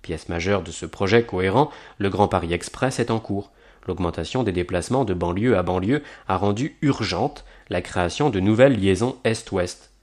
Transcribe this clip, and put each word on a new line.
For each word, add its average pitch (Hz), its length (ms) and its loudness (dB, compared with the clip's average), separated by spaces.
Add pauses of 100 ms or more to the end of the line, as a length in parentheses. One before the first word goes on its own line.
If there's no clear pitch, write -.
Pièce - 260 -10
majeure 87 360 -2
de 85 80 -12
ce - 120 -12
projet 101 380 2
cohérent, 95 480 0 (280)
le 98 120 0
Grand 95 160 4
Paris 85 260 0
Express - 460 -4
est 117 140 0
en 113 80 0
cours. 98 320 -8 (340)
L'augmentation 85 560 -4
des 107 80 0
déplacements 90 540 0
de 98 100 -2
banlieue 92 420 2
à 90 60 2
banlieue 92 400 0 (240)
a 95 100 0
rendu 101 460 0
urgente 117 640 -2 (240)
la 90 120 -2
création 90 480 -2
de 98 120 0
nouvelles 110 360 6
liaisons 95 460 2
est-ouest. 98 680 -4 (100)